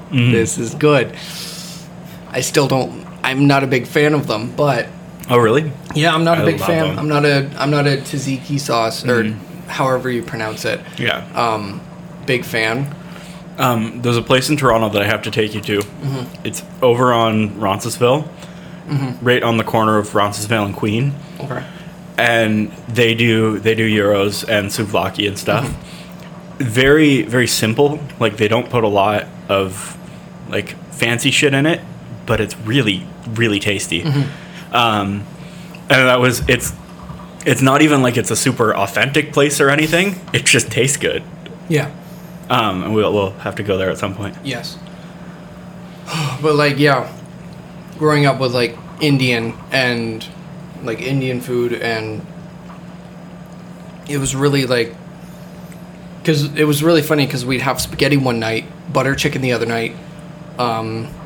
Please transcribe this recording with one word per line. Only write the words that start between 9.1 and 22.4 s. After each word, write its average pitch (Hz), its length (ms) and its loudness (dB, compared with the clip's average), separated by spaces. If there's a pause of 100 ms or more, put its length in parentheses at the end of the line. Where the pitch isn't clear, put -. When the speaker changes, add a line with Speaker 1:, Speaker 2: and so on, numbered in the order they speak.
Speaker 1:
Mm-hmm. - 460 -8
Speaker 2:
however 127 400 0
you 120 120 -2
pronounce 110 440 -6
it. 110 140 -2 (180)
Speaker 1:
Yeah. - 260 -2 (100)
Speaker 2:
Um, 107 460 -2 (460)
big 127 180 0
fan. 117 500 -2 (640)
Speaker 1:
Um, 120 460 0
there's 120 160 2
a 113 40 -2
place 131 280 2
in 151 80 2
Toronto 113 320 4
that 104 100 2
I 101 60 2
have 107 160 0
to 113 80 -4
take 107 240 0
you 104 80 -4
to. 104 160 0
Speaker 2:
Mm-hmm. 127 680 -6
Speaker 1:
It's - 160 -8 (200)
over 123 300 6
on 107 460 2
Roncesvalles, 120 680 2 (600)
Speaker 2:
Mm-hmm. 131 380 -2
Speaker 1:
right 123 180 4
on 117 140 2
the 107 80 2
corner 110 320 2
of 104 180 0
Roncesvalles 104 540 2
and 101 80 -6
Queen. 120 380 0 (260)
Speaker 2:
Okay. 127 240 -8 (540)
Speaker 1:
And 110 520 4 (160)